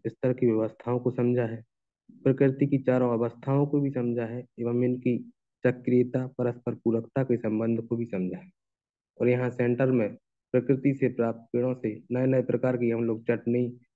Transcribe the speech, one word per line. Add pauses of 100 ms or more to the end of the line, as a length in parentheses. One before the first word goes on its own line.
स्तर
की
व्यवस्थाओं
को
समझा
है, (600)
प्रकृति
की
चारों
अवस्थाओं
को
भी
समझा
है (160)
एवं
इनकी (340)
चक्रीयता,
परस्पर
पूरकता
के
संबंध
को
भी
समझा
है। (720)
और
यहाँ
सेंटर
में (380)
प्रकृति
से
प्राप्त
पेड़ों
से (100)
नए
नए
प्रकार
की
हम
लोग
चटनी, (280)